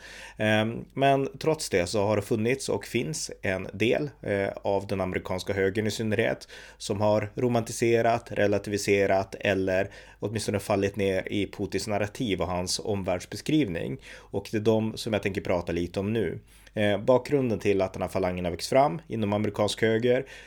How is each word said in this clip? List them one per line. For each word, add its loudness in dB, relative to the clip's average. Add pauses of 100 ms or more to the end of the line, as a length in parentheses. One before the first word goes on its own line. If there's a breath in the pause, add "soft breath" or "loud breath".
(360 loud breath)
Ehm, 0 (100)
men 2
trots -2
det 4
så 0
har 2
det 2
funnits 0
och -2
finns -4 (120)
en -2
del, 0 (120)
eh, 0 (140)
av 0
den -2
amerikanska -4
högern 2
i 0
synnerhet -2 (300 loud breath)
som -4
har 4
romantiserat, 2
relativiserat 2
eller 2 (280 loud breath)
åtminstone -2
fallit 0
ner 0
i 0
Putins -4
narrativ -2
och 0
hans -4
omvärldsbeskrivning. -2 (160)
Och -8
det -4
är 0
de 2
som -6
jag 0
tänker -2
prata -2
lite -2
om -2
nu. -2 (360 loud breath)
Eh, 2
bakgrunden 2
till 2
att 0
den -6
här -2
falangen -2
har 0
växt -6
fram 4
inom -2
amerikansk 0
höger, 4 (200 loud breath)